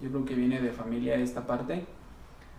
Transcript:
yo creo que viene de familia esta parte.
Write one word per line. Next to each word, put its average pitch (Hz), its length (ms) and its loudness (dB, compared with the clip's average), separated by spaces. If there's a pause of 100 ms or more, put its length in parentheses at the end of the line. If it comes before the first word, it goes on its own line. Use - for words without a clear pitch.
yo 135 80 -4
creo 131 140 0
que 131 120 0
viene 127 260 4
de 120 100 2
familia 120 440 0
esta 127 300 2
parte. 135 380 0 (760)